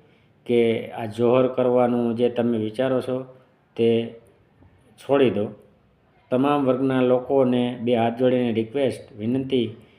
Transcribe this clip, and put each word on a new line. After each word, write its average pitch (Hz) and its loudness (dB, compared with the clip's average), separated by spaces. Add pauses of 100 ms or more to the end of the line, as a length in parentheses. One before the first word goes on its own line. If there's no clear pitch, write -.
(460)
કે 117 0
આ 117 -10
જોહર 120 2
કરવાનું 123 0
જે 120 0
તમે 120 -2
વિચારો 123 -2
છો 131 -8 (400)
તે 117 0 (840)
છોડી 135 2
દો. 104 -4 (840)
તમામ 139 0
વર્ગના 131 0
લોકોને 127 2
બે 120 0
હાથ 120 0
જોડીને 123 2
રિક્વેસ્ટ, 113 -4
વિનંતી 120 -2 (220)